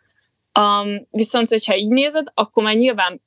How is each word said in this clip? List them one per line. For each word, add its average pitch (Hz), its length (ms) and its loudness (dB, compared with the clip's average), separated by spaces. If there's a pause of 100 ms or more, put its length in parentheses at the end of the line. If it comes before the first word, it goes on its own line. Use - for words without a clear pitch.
(520)
Am, 202 580 0
viszont, 226 380 0
hogyha 220 280 0
így 208 120 -2
nézed, 285 460 0
akkor 220 280 -4
már 214 120 0
nyilván 208 520 0